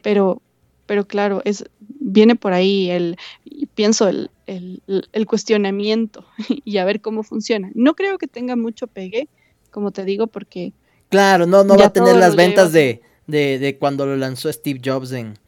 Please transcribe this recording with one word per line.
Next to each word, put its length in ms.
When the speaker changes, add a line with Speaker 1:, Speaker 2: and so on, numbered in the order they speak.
Speaker 1:
Pero, 380
pero 220
claro, 380
es, 180
viene 560
por 160
ahí 380
el, 260
y 220
pienso 420
el, 200
el, 380
el, 280
el 120
cuestionamiento 1000
<laughs> 280
y 100
a 80
ver 160
cómo 240
funciona. 500
No 220
creo 220
que 100
tenga 300
mucho 300
pegue, 420
como 200
te 120
digo, 240
porque 460
Speaker 2:
Claro, 380
no, 180
no 120
Speaker 1:
ya 80
Speaker 2:
va 40
a 60
tener 160
Speaker 1:
todo 100
Speaker 2:
las 120
Speaker 1:
lo 40
Speaker 2:
ventas 380
Speaker 1:
llevas. 0
Speaker 2:
de, 280
de, 320
de 180
cuando 280
lo 120
lanzó 340
Steve 320
Jobs 300
en, 240